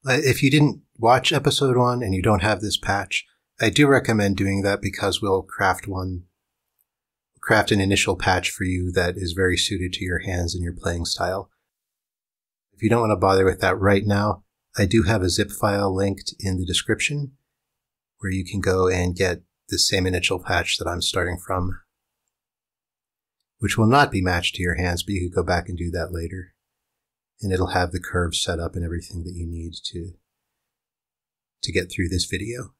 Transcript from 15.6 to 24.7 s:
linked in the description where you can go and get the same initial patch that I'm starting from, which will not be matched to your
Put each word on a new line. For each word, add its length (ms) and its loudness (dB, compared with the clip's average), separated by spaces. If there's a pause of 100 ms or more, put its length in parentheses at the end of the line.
linked 460 -2
in 160 -2
the 80 -2
description 720 -2 (840)
where 120 -4
you 140 -4
can 160 -6
go 260 2
and 300 0
get 240 0 (260)
the 100 -6
same 300 2
initial 340 -2
patch 360 -2
that 100 -6
I'm 140 -4
starting 360 -2
from, 440 -4 (1800)
which 180 -2
will 80 4
not 280 6
be 80 0
matched 340 0
to 80 -6
your 120 0